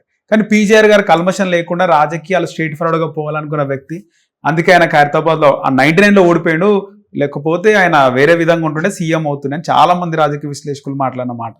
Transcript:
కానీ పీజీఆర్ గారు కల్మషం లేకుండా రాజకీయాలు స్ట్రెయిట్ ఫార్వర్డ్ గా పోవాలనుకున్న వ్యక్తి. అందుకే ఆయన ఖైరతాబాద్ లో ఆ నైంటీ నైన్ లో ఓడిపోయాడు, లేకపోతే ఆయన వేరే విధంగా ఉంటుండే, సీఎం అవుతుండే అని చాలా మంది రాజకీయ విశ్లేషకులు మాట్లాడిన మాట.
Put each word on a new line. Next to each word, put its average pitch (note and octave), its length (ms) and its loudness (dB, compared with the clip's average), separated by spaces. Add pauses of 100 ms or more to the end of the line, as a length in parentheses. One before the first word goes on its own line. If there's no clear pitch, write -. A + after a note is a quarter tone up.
(300)
కానీ G#3+ 120 2
పీజీఆర్ G#3+ 440 2
గారు G#3 160 4
కల్మషం F3+ 480 0
లేకుండా F3 340 -2
రాజకీయాలు E3 640 0
స్ట్రెయిట్ D#3+ 320 -8
ఫార్వర్డ్ E3 260 -2
గా D3+ 60 -6
పోవాలనుకున్న D3+ 520 -6
వ్యక్తి. C#3 440 -8 (380)
అందుకే E3 280 0
ఆయన E3+ 120 6
ఖైరతాబాద్ D#3+ 540 0
లో D3 280 2
ఆ - 20 0
నైంటీ C#3 340 2
నైన్ G3+ 120 4
లో G3+ 80 4
ఓడిపోయాడు, F3 640 0 (280)
లేకపోతే D#3+ 580 -2
ఆయన E3 340 4
వేరే C#3 260 4
విధంగా E3 320 0
ఉంటుండే, D#3 240 -4
సీఎం D#3+ 360 -4
అవుతుండే C#3+ 300 -6
అని D#3+ 140 -8
చాలా D3 240 4
మంది E3+ 220 -4
రాజకీయ D3 320 -2
విశ్లేషకులు C#3 460 -12
మాట్లాడిన B2+ 380 -6
మాట. A#2 280 -12